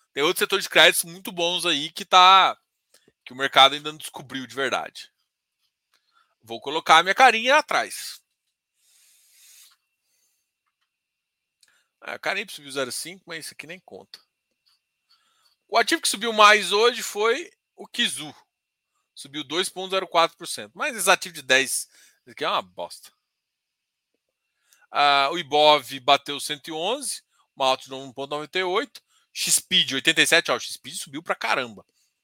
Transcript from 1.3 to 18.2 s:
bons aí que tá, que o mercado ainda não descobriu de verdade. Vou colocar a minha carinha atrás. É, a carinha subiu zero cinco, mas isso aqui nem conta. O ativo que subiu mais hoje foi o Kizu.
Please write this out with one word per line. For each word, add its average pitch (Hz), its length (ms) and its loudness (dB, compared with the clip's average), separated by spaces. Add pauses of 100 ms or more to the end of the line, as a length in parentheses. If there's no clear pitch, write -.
bons 175 340 -4
aí 156 260 -4
que - 140 -14
tá, 185 520 6 (680)
que - 100 -20
o - 20 -20
mercado 135 400 4
ainda 147 160 -10
não 156 80 -20
descobriu 127 480 -14
de 113 80 -20
verdade. 113 560 -6 (1300)
Vou 113 180 -16
colocar 160 400 4
a 170 40 6
minha 190 100 -2
carinha 247 440 4
atrás. - 640 -4 (3750)
É, - 120 -14
a 120 60 -14
carinha 196 300 -6
subiu 143 220 -18
zero 131 200 -6
cinco, 175 360 -14
mas 160 180 -14
isso - 80 -18
aqui - 140 -20
nem 180 140 -18
conta. - 360 -20 (1500)
O - 100 -2
ativo 233 240 2
que - 60 -4
subiu 226 240 -4
mais 208 400 6
hoje 220 320 0
foi 233 480 -4 (240)
o 196 120 -20
Kizu. 156 460 -6 (800)